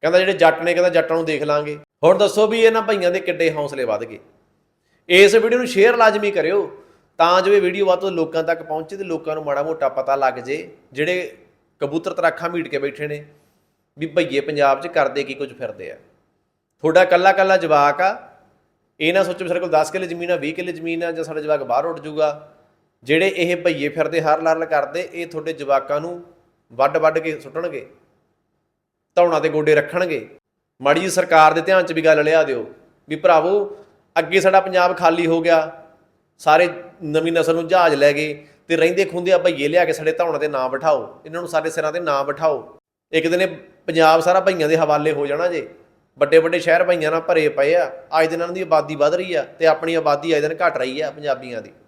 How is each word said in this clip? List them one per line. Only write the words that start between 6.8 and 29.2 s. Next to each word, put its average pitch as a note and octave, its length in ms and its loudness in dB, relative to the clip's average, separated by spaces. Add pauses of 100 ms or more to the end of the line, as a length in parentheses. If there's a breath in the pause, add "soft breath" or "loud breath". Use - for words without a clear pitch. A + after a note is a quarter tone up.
ਤਾਂ F3 240 4
ਜੋ F#3+ 100 2
ਇਹ G3+ 100 4
ਵੀਡੀਓ F#3 240 -2
ਵੱਧ F#3 140 2
ਤੋਂ G3 100 -4
ਲੋਕਾਂ D#3+ 320 -4
ਤੱਕ E3 200 -4
ਪਹੁੰਚੇ D#3+ 340 -10
ਤੇ G3 80 -10
ਲੋਕਾਂ D#3+ 300 -8
ਨੂੰ D#3 100 -10
ਮਾੜਾ C#3+ 180 -4
ਮੋਟਾ D#3+ 260 -4
ਪਤਾ C3+ 280 -4
ਲੱਗ C3+ 180 -2
ਜੇ, C3+ 380 -10 (200)
ਜਿਹੜੇ E3 440 -4 (440)
ਕਬੂਤਰ D#3+ 320 -6
ਤਰਾਖਾਂ E3 380 -2
ਮੀਟ E3+ 180 -8
ਕੇ C#3+ 100 -6
ਬੈਠੇ C#3+ 280 -8
ਨੇ D3 180 -12 (760)
ਵੀ D#3 80 -8
ਭਈਏ D3 340 -2
ਪੰਜਾਬ C#3 400 0
'ਚ C3+ 60 -10
ਕਰਦੇ C#3 380 -2
ਕੀ C3 100 -10
ਕੁਝ C3 240 -10
ਫਿਰਦੇ G2 320 -12
ਆ। - 60 -16 (840)
ਤੁਹਾਡਾ D#3+ 260 4
ਕੱਲਾ F3+ 280 4
ਕੱਲਾ F#3+ 240 4
ਜਵਾਕ D3 440 2
ਆ, F#3+ 280 -2 (720)
ਇਹ D#3+ 140 0
ਨਾ F#3+ 80 4
ਸੋਚੋ F3+ 220 -4
ਵੀ F3 40 -8
ਸਾਡੇ F3 120 -2
ਕੋਲ F3+ 80 -6
ਦਸ D#3 220 2
ਕਿੱਲੇ F#3 160 -6
ਜ਼ਮੀਨ E3+ 240 -8
ਆ, F3 60 0
ਵੀਹ D#3 180 -6
ਕਿੱਲੇ F3+ 180 -8
ਜ਼ਮੀਨ E3 320 -6
ਆ E3+ 80 -6
ਜਾਂ D#3+ 120 -6
ਸਾਡਾ D#3 160 -8
ਜਵਾਕ D3+ 220 -2
ਬਾਹਰ C3 240 -2
ਉੱਡ E3 140 -8
ਜੂਗਾ। D3+ 520 -6 (520)
ਜਿਹੜੇ E3 320 2
ਇਹ F3 200 0
ਭਈਏ D#3+ 320 -2
ਫਿਰਦੇ D#3+ 320 -2
ਹਰ D#3 220 0
ਲਰਲ E3 220 0
ਕਰਦੇ, D3+ 480 -4
ਇਹ E3+ 140 -10
ਤੁਹਾਡੇ D#3+ 260 -8
ਜਵਾਕਾਂ C#3 480 -2
ਨੂੰ F3 240 -10 (480)
ਵੱਢ C#3 240 0
ਵੱਢ D#3 220 2
ਕੇ D#3 220 -6
ਸੁੱਟਣਗੇ, D3+ 500 -10 (1200)
ਧੌਣਾਂ F3 260 4